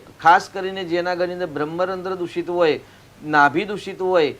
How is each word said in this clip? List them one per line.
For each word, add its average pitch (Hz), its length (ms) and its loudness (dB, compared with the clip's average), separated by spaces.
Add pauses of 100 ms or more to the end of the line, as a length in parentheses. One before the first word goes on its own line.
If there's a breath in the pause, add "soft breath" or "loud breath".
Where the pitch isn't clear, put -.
(220)
ખાસ 180 320 6
કરીને 190 320 -6
જેના 175 300 -2
ઘરની 175 180 -2
અંદર 180 140 -6
બ્રહ્મરંધ્ર 180 680 -4
દૂષિત 170 340 -6
હોય, 170 300 2 (460 loud breath)
નાભી 151 400 4
દૂષિત 190 360 -10
હોય 175 380 2